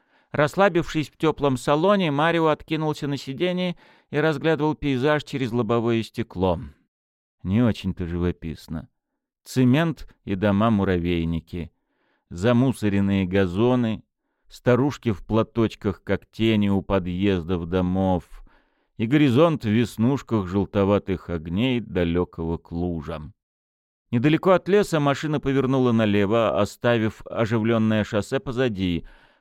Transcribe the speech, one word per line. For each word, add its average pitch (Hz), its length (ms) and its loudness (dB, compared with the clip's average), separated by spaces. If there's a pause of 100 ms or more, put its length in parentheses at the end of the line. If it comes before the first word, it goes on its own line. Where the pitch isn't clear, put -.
(300)
Расслабившись 160 800 0
в - 60 -20
теплом 143 400 0
салоне, 170 540 0
Марио 160 380 0
откинулся 151 580 -4
на 143 120 -4
сиденье 180 580 -4 (340)
и 143 80 -4
разглядывал 151 560 0
пейзаж 143 500 0
через 131 280 -6
лобовое 117 500 0
стекло. 92 580 -2 (800)
Не 98 200 0
очень-то 95 440 -2
живописно. 82 840 -6 (560)
Цемент 131 640 0 (160)
и 98 100 -4
дома-муравейники. 90 1400 0 (580)
Замусоренные 101 960 0
газоны, 104 760 0 (460)
старушки 123 640 0
в - 140 -8
платочках, 107 760 -2
как - 280 -4
тени 110 380 2
у 98 120 2
подъездов 90 880 -2
домов, 92 760 -2 (540)
и 110 100 -4
горизонт 143 580 4
в 113 40 -2
веснушках 113 800 0
желтоватых 98 840 0
огней 87 520 -2
далекого 85 760 -2
Клужа. 80 760 -8 (800)
Недалеко 151 420 2
от 175 160 2
леса 190 320 2
машина 143 400 -2
повернула 131 520 2
налево, 104 680 2
оставив 110 640 -2
оживленное 110 800 0
шоссе 107 360 -4
позади. 101 640 -2 (360)